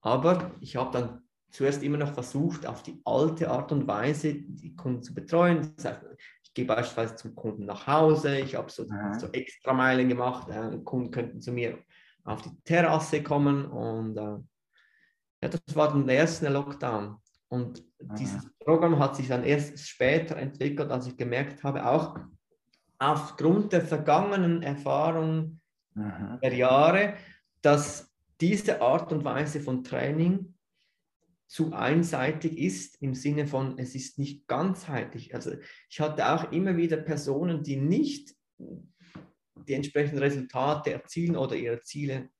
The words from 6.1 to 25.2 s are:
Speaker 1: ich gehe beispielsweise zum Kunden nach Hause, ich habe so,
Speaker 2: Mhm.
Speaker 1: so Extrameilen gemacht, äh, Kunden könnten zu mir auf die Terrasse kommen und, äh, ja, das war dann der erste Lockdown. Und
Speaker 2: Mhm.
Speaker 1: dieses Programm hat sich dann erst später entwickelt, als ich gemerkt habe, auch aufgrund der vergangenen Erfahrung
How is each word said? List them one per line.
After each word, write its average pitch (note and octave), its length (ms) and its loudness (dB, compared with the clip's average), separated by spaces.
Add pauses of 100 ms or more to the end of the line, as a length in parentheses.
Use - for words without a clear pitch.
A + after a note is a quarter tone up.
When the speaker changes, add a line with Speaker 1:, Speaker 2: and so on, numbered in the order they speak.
Speaker 1:
ich - 100 -20
gehe B2 100 -2
beispielsweise A2+ 520 0
zum - 180 -14
Kunden G2+ 320 -8
nach G2 200 -10
Hause, D3 520 4
ich C3+ 160 -4
habe - 160 -6
so, - 140 -10
Speaker 2:
Mhm. G#2 340 -6
Speaker 1:
so A#2+ 100 -8
Extrameilen B2+ 800 2
gemacht, B2 400 -2
äh, A2 360 -6
Kunden B2 260 -4
könnten A#2 300 -6
zu B2 120 -8
mir A#2 260 -4 (460)
auf - 180 -6
die - 80 -14 (140)
Terrasse D#3 580 4
kommen C#3+ 440 2
und, A2+ 500 -4
äh, G#2+ 220 -6 (1040)
ja, C3 60 -2
das - 120 -4 (140)
war D3+ 140 6
dann C#3+ 180 4
der B2+ 100 4
erste D#3+ 320 2
Lockdown. C3+ 680 -2 (300)
Und B2 360 -6 (160)
Speaker 2:
Mhm. - 180 -12
Speaker 1:
dieses C3+ 400 -6
Programm E3 400 4
hat C#3 180 2
sich B2+ 120 -6
dann B2 160 0
erst C#3+ 340 0
später D#3 580 0
entwickelt, C#3+ 540 -4
als B2+ 160 -2
ich B2 100 -10
gemerkt B2+ 460 -4
habe, C#3 240 -2
auch C3+ 320 2 (800)
aufgrund D#3 720 2
der F3+ 100 4
vergangenen E3+ 800 2
Erfahrung D#3+ 1000 0 (340)